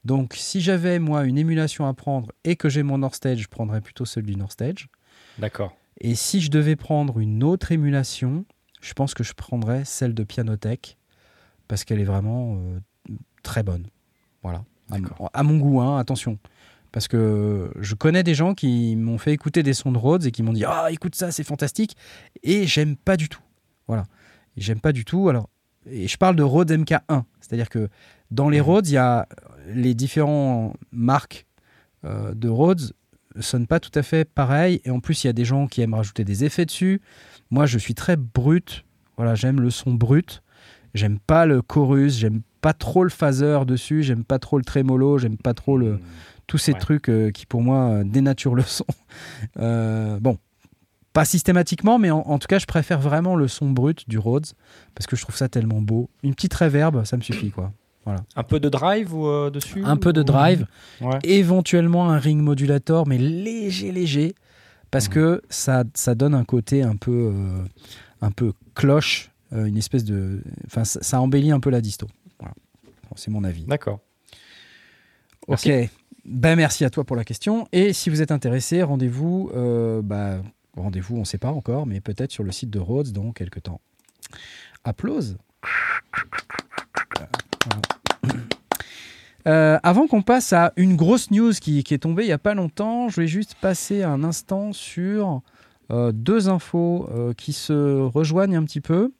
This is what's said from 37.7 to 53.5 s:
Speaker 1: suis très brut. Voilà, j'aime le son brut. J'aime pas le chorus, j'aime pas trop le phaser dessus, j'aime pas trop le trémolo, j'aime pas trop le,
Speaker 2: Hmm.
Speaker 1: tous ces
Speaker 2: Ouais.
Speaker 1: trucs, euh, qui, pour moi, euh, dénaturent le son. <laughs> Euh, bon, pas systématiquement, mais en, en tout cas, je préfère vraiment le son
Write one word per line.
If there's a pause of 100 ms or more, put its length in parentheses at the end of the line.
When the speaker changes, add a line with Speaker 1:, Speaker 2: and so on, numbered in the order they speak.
Speaker 1:
suis
très
brut. (320)
Voilà,
j'aime
le
son
brut. (500)
J'aime
pas
le
chorus,
j'aime (180)
pas
trop
le
phaser
dessus,
j'aime
pas
trop
le
trémolo,
j'aime
pas
trop
le,
Speaker 2:
Hmm. (460)
Speaker 1:
tous
ces
Speaker 2:
Ouais.
Speaker 1:
trucs,
euh,
qui,
pour
moi,
euh,
dénaturent
le
son.
<laughs>
Euh,
bon, (800)
pas
systématiquement,
mais
en,
en
tout
cas,
je
préfère
vraiment
le
son